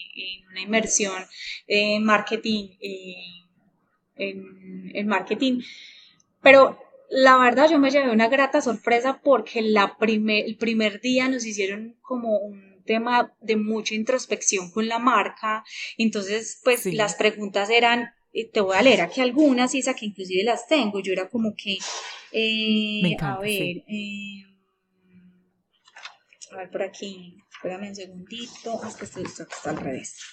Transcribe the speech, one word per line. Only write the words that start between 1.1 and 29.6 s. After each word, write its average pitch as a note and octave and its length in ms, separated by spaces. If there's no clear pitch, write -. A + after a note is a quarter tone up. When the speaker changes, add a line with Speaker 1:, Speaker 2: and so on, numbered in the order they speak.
Speaker 1:
en G#3 380
marketing, G#3+ 680
eh, F#3+ 340
en, F#3 760
en G#3 140
marketing. G#3+ 540
Pero - 360
la C4 280
verdad, B3+ 340
yo D4+ 80
me C#4 100
llevé C4+ 220
una A3+ 160
grata C4+ 340
sorpresa A#3 600
porque A#3 380
la G#3+ 360
prime-, G#3+ 480
el A3 120
primer A3 420
día B3+ 300
nos B3 160
hicieron G#3 560
como A#3 360
un G3 480
tema A#3 560
de A3 140
mucha G#3+ 400
introspección G#3+ 760
con A3 180
la A#3 100
marca. A3 640
Entonces, G#3+ 680
pues, B3 160
Speaker 2:
Sí. F#3+ 100
Speaker 1:
las G#3 240
preguntas G#3 540
eran, A#3 400
eh, A3+ 180
te A3 100
voy F#3+ 160
a G3+ 60
leer A3+ 180
aquí E3+ 200
algunas, B3+ 520
Isa, C4 220
que A3+ 100
inclusive F#3+ 380
las A3+ 240
tengo. G#3+ 340
Yo F#3+ 120
era F#3 160
como A3 260
que, G3 220
eh, A3 720
Speaker 2:
Me F#3 120
encanta, - 220
Speaker 1:
a F#3+ 60
ver, G#3 80
Speaker 2:
sí. F3+ 380
Speaker 1:
eh, G3+ 560
a F#3 60
ver F#3 140
por F#3+ 120
aquí, F#3 540
espérame F#3 340
un G3+ 60
segundito, G#3 920
es G#3+ 80
que G#3 100
esto, - 160
esto - 220
está - 280